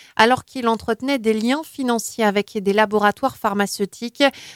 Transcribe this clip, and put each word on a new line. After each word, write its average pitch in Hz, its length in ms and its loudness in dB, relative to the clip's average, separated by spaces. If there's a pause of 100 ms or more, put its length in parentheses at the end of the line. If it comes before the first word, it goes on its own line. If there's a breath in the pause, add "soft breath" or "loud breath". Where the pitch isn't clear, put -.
(160 loud breath)
alors 240 300 4
qu'il 247 200 -6
entretenait 233 520 -2
des 220 160 0
liens 240 280 -2
financiers 240 600 -4
avec 202 320 0
des 196 160 0
laboratoires 208 640 0
pharmaceutiques. 202 880 -2 (320 loud breath)